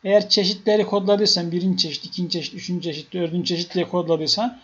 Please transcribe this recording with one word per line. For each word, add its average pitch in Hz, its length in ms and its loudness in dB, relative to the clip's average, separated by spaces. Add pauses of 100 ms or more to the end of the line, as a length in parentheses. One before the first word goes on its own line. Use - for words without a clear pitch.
Eğer 202 260 4
çeşitleri 208 560 2
kodladıysan, 202 640 2
birinci 180 360 0
çeşit, - 180 -10
ikinci 175 240 -6
çeşit, 165 240 -6
üçüncü 175 280 -6
çeşit, 151 320 -8
dördüncü 175 420 -2
çeşit 175 180 -6
diye 175 140 -2
kodladıysan 165 760 0